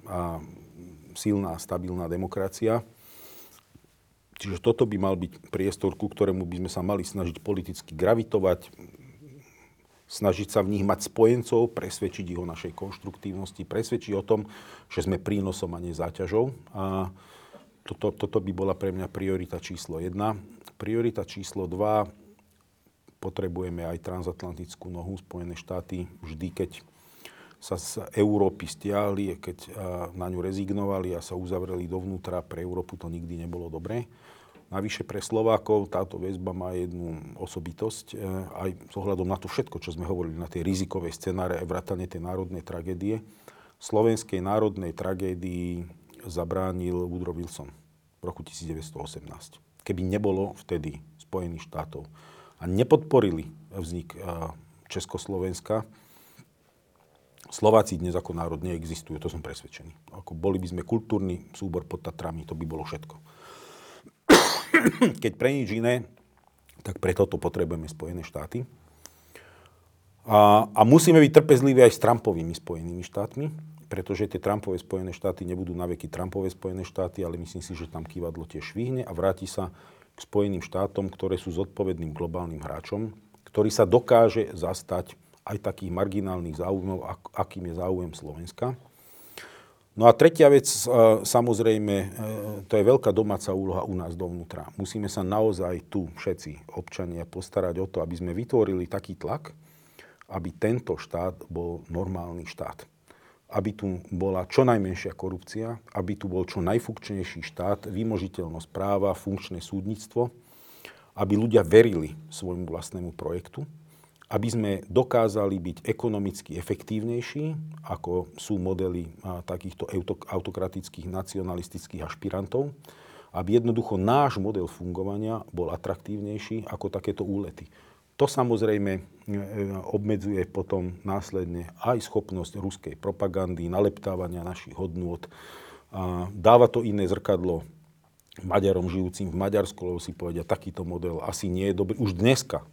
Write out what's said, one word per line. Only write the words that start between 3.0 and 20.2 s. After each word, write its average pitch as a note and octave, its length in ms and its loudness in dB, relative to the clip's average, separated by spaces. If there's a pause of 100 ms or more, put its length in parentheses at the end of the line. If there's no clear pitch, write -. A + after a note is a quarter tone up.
Čiže F#2 260 -8
toto A#2+ 240 4
by G#2+ 140 -2
mal F#2+ 160 2
byť - 340 -8
priestor, F#2+ 480 -2
ku G#2+ 80 -4
ktorému F#2+ 380 0
by F2 180 -6
sme F#2 80 -4
sa F#2 120 -4
mali F#2+ 200 0
snažiť F2 380 -4
politicky F2+ 540 -6
gravitovať, F#2+ 760 2 (1400)
snažiť G2 420 0
sa G#2+ 140 2
v G2+ 160 0
nich G2 80 0
mať F#2+ 240 0
spojencov, A#2 640 4
presvedčiť F#2+ 540 -6
ich F2+ 100 -6
o F2+ 80 -6
našej E2+ 320 -10
konštruktívnosti, F#2+ 880 -10
presvedčiť A2 480 -4
o F#2+ 80 0
tom, G#2+ 240 2 (400)
že - 160 -4
sme F#2 160 0
prínosom F#2+ 560 -2
a E2+ 80 -8
nie F2 80 -6
záťažou. F#2 640 -2 (160)
A F#2+ 400 -4 (720)
toto, - 300 -4
toto - 260 -2
by G2 160 -2
bola F#2+ 200 -2
pre F#2+ 160 -4
mňa F#2 180 -6
priorita F#2 500 -4
číslo E2+ 400 -10
jedna. G2+ 400 -4 (400)